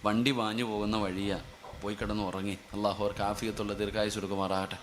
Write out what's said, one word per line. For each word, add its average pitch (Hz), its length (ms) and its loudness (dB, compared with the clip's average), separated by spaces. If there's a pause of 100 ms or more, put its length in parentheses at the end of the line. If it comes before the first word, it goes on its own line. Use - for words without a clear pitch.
വണ്ടി 117 320 6
വാഞ്ഞു 113 320 0
പോകുന്ന 107 360 2
വഴിയാ, 95 320 0 (440)
പോയി 104 180 -2
കിടന്ന് 107 300 0
ഉറങ്ങി. 95 260 -2 (200)
അല്ലാഹു 101 300 2
അവർക്ക് 101 240 0
ആഫിയത്തുള്ള 104 520 -2
ദീർഘായുസ് 104 380 0
കൊടുക്കുമാറാകട്ടെ. 95 640 0